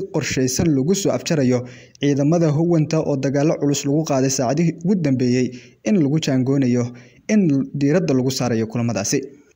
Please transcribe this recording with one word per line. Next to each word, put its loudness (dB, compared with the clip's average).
qorshaysan -2
lagu 0
soo 0
afjarayo 0
ciidamada 2
huwanta 2
oo -2
dagaallo 0
culus 0
lagu 0
qaaday 0
saacadihii 0
ugu 0
dambeeyey, 2
in 2
lagu 0
jaangoonayo 0
in 2
diiradda 2
lagu 0
saarayo -2
kulamadaasi. -2